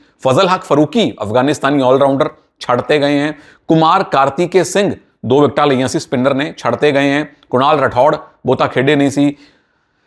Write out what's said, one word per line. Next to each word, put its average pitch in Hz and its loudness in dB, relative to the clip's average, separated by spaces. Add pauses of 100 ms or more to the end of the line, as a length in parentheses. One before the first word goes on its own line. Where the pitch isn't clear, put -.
(280)
ਫਜ਼ਲ 180 2
ਹੱਕ 180 -2
ਫਰੂਕੀ, 147 0
ਅਫਗਾਨਿਸਤਾਨੀ 135 -2
ਆਲਰਾਊਂਡਰ, 135 0 (300)
ਛੱਡ 123 -2
ਤੇ 151 0
ਗਏ 143 0
ਹੈ। 151 -4 (340)
ਕੁਮਾਰ 160 2
ਕਾਰਤੀਕੇ 165 0
ਸਿੰਘ, 175 -2 (300)
ਦੋ 131 2
ਵਿਕਟਾਂ 147 2
ਲਈਆਂ 131 0
ਸੀ 156 -4
ਸਪਿਨਰ 131 -2
ਨੇ, 147 -4
ਛੱਡ 120 -4
ਤੇ 147 0
ਗਏ 139 0
ਹੈ। 147 -2 (200)
ਕੁਣਾਲ 143 0
ਰਾਠੌੜ 131 2 (300)
ਬਹੁਤਾ 131 0
ਖੇਡੇ 135 0
ਨਹੀਂ 143 2
ਸੀ। 143 -2 (720)